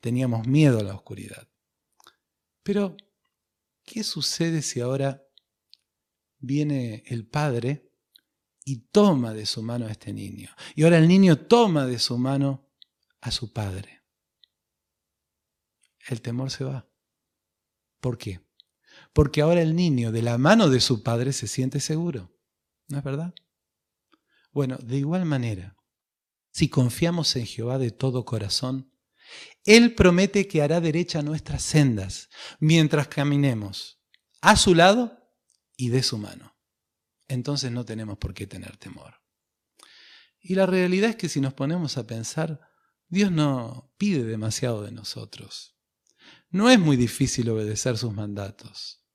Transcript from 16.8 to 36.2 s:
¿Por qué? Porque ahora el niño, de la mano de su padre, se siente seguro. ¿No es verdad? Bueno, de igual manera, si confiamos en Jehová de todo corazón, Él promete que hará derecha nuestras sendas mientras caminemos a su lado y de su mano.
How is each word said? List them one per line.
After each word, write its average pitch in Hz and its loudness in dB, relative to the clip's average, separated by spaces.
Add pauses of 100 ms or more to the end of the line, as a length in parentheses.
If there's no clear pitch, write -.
¿Por 123 -6
qué? 92 -12 (720)
Porque 147 2
ahora 170 4
el 160 0
niño, 139 0
de 113 -2
la 120 0
mano 185 6
de 127 6
su 113 0
padre, 120 -2
se 113 -6
siente 135 -4
seguro. 156 -6 (520)
¿No 143 -8
es 135 -10
verdad? 151 -8 (1160)
Bueno, 131 -4
de 120 -8
igual 160 -2
manera, 113 -4 (760)
si - 0
confiamos 160 0
en 117 -6
Jehová 120 -6
de 127 -2
todo 127 -4
corazón, 127 -6 (720)
Él 233 8
promete 190 4
que 160 0
hará 156 0
derecha 160 -2
nuestras 151 -6
sendas 117 0 (300)
mientras 156 2
caminemos 139 -2 (400)
a 202 6
su 185 6
lado 202 4 (460)
y 123 -4
de 127 0
su - -4
mano. 101 -14 (720)